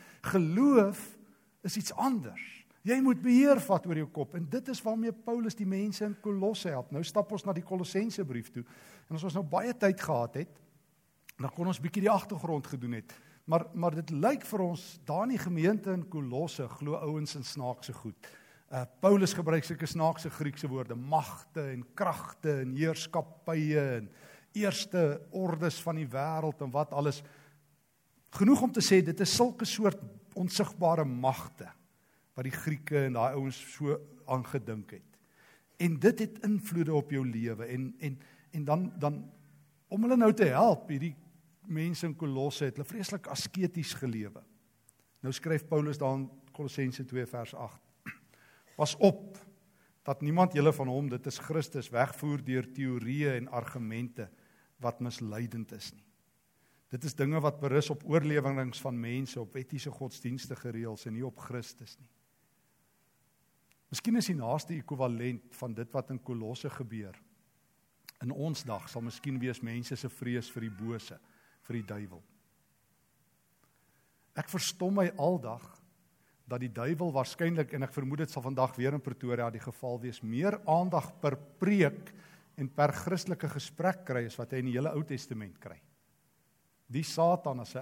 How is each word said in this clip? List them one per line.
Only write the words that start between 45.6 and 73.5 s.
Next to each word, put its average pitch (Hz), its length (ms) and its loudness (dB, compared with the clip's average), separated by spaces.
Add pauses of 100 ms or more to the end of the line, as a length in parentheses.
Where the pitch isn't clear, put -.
Paulus 151 320 2
daar 135 200 0
in 135 100 -4 (260)
Kolossense 131 520 -4
twee 123 200 -4
vers 120 280 -10
agt. - 260 -12 (920)
"Pas 147 240 0
op - 380 4 (680)
dat - 180 -4
niemand 175 320 4
julle 147 200 6
van 143 140 -2
hom, 135 220 -2
dit 127 180 -6
is 127 120 -8
Christus, 151 500 -4
wegvoer 139 540 0
deur 127 280 -2
teorieë 131 640 -2
en 123 100 -6
argumente 117 800 -6 (500)
wat 165 200 -2
misleidend 113 720 -6
is 107 220 -14
nie." - 120 -20 (840)
Dit 127 140 -8
is 147 120 -6
dinge 147 260 2
wat 147 180 2
berus 139 300 2
op - 160 -6
oorlewings 139 760 0
van 123 180 -4
mense, 123 420 -4
op 107 120 -12
wettiese 135 380 -8
godsdienstige 123 800 -8
reëls 113 360 -8
en 110 80 -6
nie 120 120 -6
op 120 140 -10
Christus - 600 -12
nie. - 120 -20 (1800)
Miskien 233 280 2
is - 120 0
die 165 60 0
naaste 143 380 -2
ekwivalent 123 800 -2
van 120 220 -8
dit 117 160 -8
wat 135 200 -4
in 120 100 -8
Kolosse 120 500 -8
gebeur 107 420 -10 (1080)
in 123 80 -4
ons 147 340 -4
dag 104 240 -6
sal 117 160 -8
miskien 131 340 -6
wees 123 240 -4
mense 120 360 -6
se 123 100 -8
vrees 120 440 -4
vir 113 120 -6
die 110 80 -6
bose, 110 440 -8 (500)
vir 120 140 -4
die 98 60 -10
duiwel. 101 340 -10 (2250)